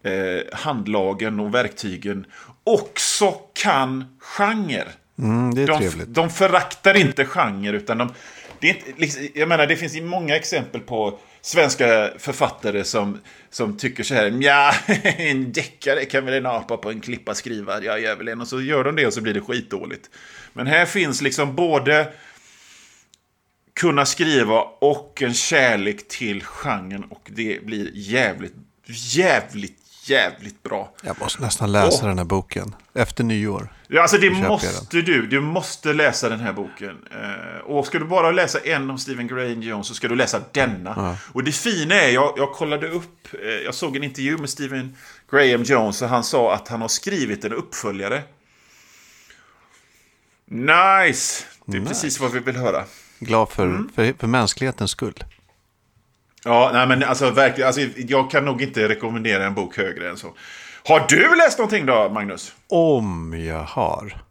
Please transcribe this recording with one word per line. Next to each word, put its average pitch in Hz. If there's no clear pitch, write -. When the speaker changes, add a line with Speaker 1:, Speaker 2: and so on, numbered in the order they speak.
Speaker 1:
eh, 95
handlagen 107
och 104
verktygen, 98
också -
kan 131
genre. 202
Speaker 2:
Mm, 120
det 135
är 143
Speaker 1:
De 156
f-, 151
Speaker 2:
trevligt. 85
Speaker 1:
de 165
föraktar 185
inte 135
genre, 104
utan 113
de... 120
Det 160
är 185
inte, -
liksom, 143
jag 151
menar, 151
det 160
finns 156
ju 160
många 170
exempel 139
på 107
svenska 127
författare 104
som, 101
som 104
tycker 117
så 139
här: 107
"Nja, 143
<laughs> -
en 139
deckare 139
kan 135
väl 127
en 131
apa 117
på 107
en 110
klippa 110
skriva, 104
jag 110
gör 107
väl 101
en", 113
och 120
så 131
gör 135
de 147
det 143
och 107
så 120
blir 110
det 101
skitdåligt. 98
Men 123
här 165
finns 160
liksom 139
både 151
kunna 143
skriva 123
och -
en 120
kärlek 113
till 101
genren, 98
och -
det 107
blir 104
jävligt, 104
jävligt 127
jävligt 104
bra. -
Speaker 2:
Jag -
måste -
nästan 104
läsa 104
Speaker 1:
Åh. 107
Speaker 2:
den 92
här 87
boken 95
efter 123
nyår. 104
Speaker 1:
Ja, 156
alltså, 202
det 190
Speaker 2:
Då 185
köper 190
jag 202
Speaker 1:
måste 92
Speaker 2:
den. 170
Speaker 1:
du. 127
Du 135
måste 151
läsa 139
den 110
här 107
boken. 98
Eh, 92
och 143
ska 170
du 160
bara 170
läsa 170
en 143
om 131
Stephen 127
Graham 123
Jones 107
så 117
ska 120
du 120
läsa 117
denna. 104
Speaker 2:
Ja. 92
Speaker 1:
Och 127
det 147
fina 175
är, 160
jag, 131
jag 135
kollade 151
upp, 170
eh, -
jag 131
såg 143
en 139
intervju 139
med 139
Stephen 131
Graham 127
Jones 113
och 120
han 120
sa 117
att 104
han 113
har 113
skrivit 117
en 107
uppföljare. 113
Nice! 170
Det 98
är 95
Speaker 2:
Nice. 113
Speaker 1:
precis 185
vad 127
vi 123
vill 123
höra. 110
Speaker 2:
Glad 110
för, 98
Speaker 1:
Mm. 90
Speaker 2:
för, 120
för 120
mänsklighetens 117
skull. -
Speaker 1:
Ja, 120
nej, 127
men 131
alltså, 127
verkligen, 131
alltså, 131
jag 131
kan 143
nog 127
inte 117
rekommendera 110
en 101
bok 98
högre 87
än 90
så. 82
Har 156
du 262
läst 330
någonting 208
då, 110
Magnus? 101
Speaker 2:
Om 107
jag 80
har. 82